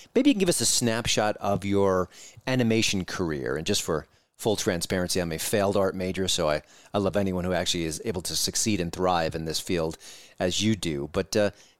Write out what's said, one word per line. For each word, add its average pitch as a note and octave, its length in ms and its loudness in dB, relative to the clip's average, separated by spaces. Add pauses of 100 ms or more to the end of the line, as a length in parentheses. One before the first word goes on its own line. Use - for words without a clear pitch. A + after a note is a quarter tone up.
(140)
maybe C4 160 6
you C4 40 6
can G3+ 60 -2
give F#3 80 2
us D#3+ 140 2
a A#2 40 2
snapshot A2+ 680 2
of G2+ 300 -2
your G2 420 2 (380)
animation A2+ 580 2
career. C#2+ 520 -4
And D#2+ 100 -6
just G2+ 160 0
for D#2+ 240 -2 (300)
full G#2+ 200 0
transparency, F2+ 640 0
I'm E2+ 120 -2
a D#2+ 60 -4
failed G2+ 380 0
art F#2+ 180 2
major, F#2 340 -4
so E2 200 0
I, D2+ 140 0 (320)
I G2+ 40 2
love F#2+ 180 2
anyone F#2 280 0
who F#2 80 0
actually F2 320 0
is D#2+ 200 -4
able F#2 180 -4
to D#2+ 140 -6
succeed G2 440 0
and E2+ 120 -2
thrive F2 420 0
in D#2+ 100 -4
this D#2+ 160 -4
field E2 380 -4 (400)
as F#2 240 0
you A2 120 4
do. D2+ 380 -4
But, F#2+ 240 -2
uh, G#2 140 2 (300)